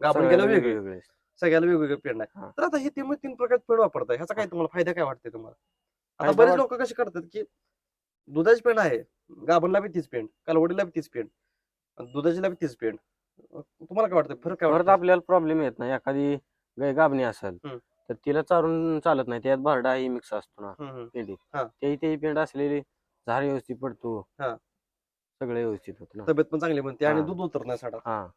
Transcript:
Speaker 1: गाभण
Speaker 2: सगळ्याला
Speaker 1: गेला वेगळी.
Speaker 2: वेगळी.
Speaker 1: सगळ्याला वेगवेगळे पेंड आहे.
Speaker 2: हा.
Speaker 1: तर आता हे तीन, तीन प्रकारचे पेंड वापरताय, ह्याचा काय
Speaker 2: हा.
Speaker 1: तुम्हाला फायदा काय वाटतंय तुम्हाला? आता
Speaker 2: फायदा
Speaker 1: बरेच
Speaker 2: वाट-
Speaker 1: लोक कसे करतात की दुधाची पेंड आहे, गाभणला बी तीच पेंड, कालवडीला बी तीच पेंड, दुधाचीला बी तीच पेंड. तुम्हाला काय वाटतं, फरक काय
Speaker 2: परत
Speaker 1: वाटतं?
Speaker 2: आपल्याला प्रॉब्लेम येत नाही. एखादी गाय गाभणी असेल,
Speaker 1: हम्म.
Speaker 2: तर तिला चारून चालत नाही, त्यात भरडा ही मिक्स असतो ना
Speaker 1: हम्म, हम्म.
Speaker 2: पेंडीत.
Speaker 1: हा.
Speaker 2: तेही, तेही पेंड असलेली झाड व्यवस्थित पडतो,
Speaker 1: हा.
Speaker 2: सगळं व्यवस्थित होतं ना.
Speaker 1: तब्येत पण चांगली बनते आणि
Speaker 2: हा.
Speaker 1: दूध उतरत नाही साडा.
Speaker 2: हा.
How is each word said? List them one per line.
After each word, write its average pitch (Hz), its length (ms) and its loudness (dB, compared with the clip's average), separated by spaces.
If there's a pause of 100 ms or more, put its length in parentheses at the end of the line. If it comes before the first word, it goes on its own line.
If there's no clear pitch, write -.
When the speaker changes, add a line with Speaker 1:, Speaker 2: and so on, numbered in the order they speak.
Speaker 1:
गाभण 147 200 4
Speaker 2:
सगळ्याला 196 220 6
Speaker 1:
गेला 208 100 4
वेगळी. 120 200 2
Speaker 2:
वेगळी. 95 260 -6 (420)
Speaker 1:
सगळ्याला 165 240 4
वेगवेगळे 156 300 2
पेंड 127 260 -6
आहे. 110 180 -10
Speaker 2:
हा. - 180 -14
Speaker 1:
तर 294 60 -2
आता 302 140 0
हे 277 120 -4
तीन, 277 240 -8
तीन 269 220 -8
प्रकारचे 247 320 0
पेंड 226 120 4
वापरताय, 139 360 0
ह्याचा 165 180 -6
काय 208 120 -4
Speaker 2:
हा. 180 60 -12
Speaker 1:
तुम्हाला 170 220 -4
फायदा 175 200 0
काय 170 100 -2
वाटतंय 131 300 -6
तुम्हाला? 113 220 -16 (640)
आता 151 60 -2
Speaker 2:
फायदा 147 120 4
Speaker 1:
बरेच 233 120 8
Speaker 2:
वाट- - 120 4
Speaker 1:
लोक 247 120 -2
कसे 240 200 -6
करतात 190 280 -6 (120)
की 214 100 -8 (840)
दुधाची 175 340 4
पेंड 226 180 2
आहे, 143 240 0 (440)
गाभणला 175 320 4
बी 202 80 -2
तीच 175 200 -6
पेंड, 113 200 -8 (200)
कालवडीला 170 360 2
बी 175 120 -6
तीच 156 140 -6
पेंड, 110 180 -8 (720)
दुधाचीला 156 500 -2
बी 180 60 -6
तीच 143 220 -6
पेंड. 113 200 -4 (640)
तुम्हाला 190 440 -4
काय 180 80 -4
वाटतं, 143 280 2
फरक 170 160 -6
काय 165 100 4
Speaker 2:
परत 156 80 4
Speaker 1:
वाटतं? 175 140 4
Speaker 2:
आपल्याला 180 360 6
प्रॉब्लेम 160 340 2
येत 135 180 0
नाही. 127 120 -4
एखादी 139 440 0 (440)
गाय 139 140 0
गाभणी 139 300 4
असेल, 101 420 -6
Speaker 1:
हम्म. 135 120 -12
Speaker 2:
तर - 360 -16
तिला 143 280 -2
चारून 165 580 2
चालत 139 280 0
नाही, 120 160 -4
त्यात 135 140 2
भरडा 131 360 2
ही 131 140 -2
मिक्स 123 260 -6
असतो 104 280 -10
ना 101 60 -12
Speaker 1:
हम्म, 135 240 -14
हम्म. 123 160 -14
Speaker 2:
पेंडीत. 107 300 -10 (160)
Speaker 1:
हा. 139 100 -4
Speaker 2:
तेही, 143 320 -6
तेही 156 220 -4
पेंड 151 220 -4
असलेली 143 420 -4 (460)
झाड 120 160 -2
व्यवस्थित 135 340 -4
पडतो, 117 500 -8 (120)
Speaker 1:
हा. 127 160 -4 (840)
Speaker 2:
सगळं 123 140 -6
व्यवस्थित 113 460 -6
होतं - 180 -20
ना. 107 100 -12
Speaker 1:
तब्येत 156 180 2
पण 156 140 -4
चांगली 151 220 -2
बनते 135 240 -4
आणि 151 140 4
Speaker 2:
हा. 151 60 0
Speaker 1:
दूध 175 120 -6
उतरत 156 280 -6
नाही 123 120 -4
साडा. 117 200 -10
Speaker 2:
हा. 110 400 -6